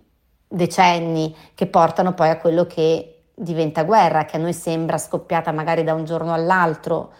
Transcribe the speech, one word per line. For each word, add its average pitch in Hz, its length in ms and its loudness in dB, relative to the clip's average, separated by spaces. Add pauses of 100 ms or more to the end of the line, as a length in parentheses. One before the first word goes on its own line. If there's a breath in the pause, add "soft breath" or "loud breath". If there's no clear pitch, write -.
(480)
decenni 170 880 0 (180 loud breath)
che 185 140 -2
portano 185 480 2
poi 160 140 2
a 160 100 0
quello 170 260 2
che 160 540 -2 (160)
diventa 160 480 -2
guerra, 160 420 4
che - 120 -8
a - 20 -2
noi 170 140 -2
sembra 165 440 -4
scoppiata 165 540 -4
magari 160 320 -2
da 160 100 0
un 160 100 -4
giorno 160 300 -4
all'altro, 165 880 0